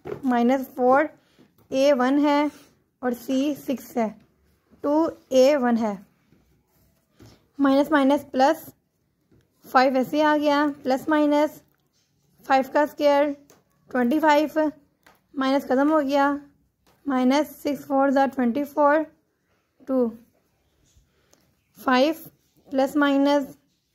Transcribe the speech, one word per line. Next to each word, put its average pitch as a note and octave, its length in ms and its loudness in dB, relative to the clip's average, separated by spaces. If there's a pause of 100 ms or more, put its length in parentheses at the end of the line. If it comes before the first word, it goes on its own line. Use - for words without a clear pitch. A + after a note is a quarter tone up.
(260)
minus B3 420 0
four, C4+ 420 0 (640)
A C4+ 220 2
one C4 260 0
है D4 320 0 (500)
और B3 140 -4
सी C4+ 420 -4
सिक्स - 400 -10
है, A3+ 120 -2 (760)
टू D4+ 260 0 (240)
ए C4 240 4
वन A#3+ 200 0
है। G#3+ 200 -4 (1600)
Minus C#4 320 2
minus C#4+ 400 2
plus C#4 340 0 (1000)
five C4 320 2
ऐसे C4 240 -2
आ D4+ 160 2
गया, D4 300 0 (160)
Plus C4 260 -4
minus D4 520 0 (840)
फ़ाइव C4+ 240 0
का D4 160 0
स्क्वायर C#4+ 500 0 (560)
ट्वेंटी B3+ 280 0
फ़ाइव, D4+ 520 0 (640)
माइनस C4+ 320 -2
ख़त्म C#4 240 0
हो D#4 120 2
गया, C#4 380 -2 (680)
माइनस C4+ 500 0
सिक्स C#4+ 280 -6
फ़ोर C#4 280 0
ज़ा C4+ 160 2
ट्वेंटी C4 380 -2
फ़ोर, D4 400 0 (760)
टू, B3+ 260 -2 (1700)
फ़ाइव C4+ 380 0 (520)
प्लस C#4 300 -2
माइनस C#4+ 580 0 (400)